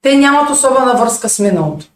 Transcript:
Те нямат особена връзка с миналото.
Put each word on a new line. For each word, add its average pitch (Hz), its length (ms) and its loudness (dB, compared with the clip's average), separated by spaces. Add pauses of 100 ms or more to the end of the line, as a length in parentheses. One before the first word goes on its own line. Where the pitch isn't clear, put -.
Те 277 160 2
нямат 285 320 2
особена 262 460 0
връзка 226 340 -2
с - 100 -4
миналото. 156 460 -2 (100)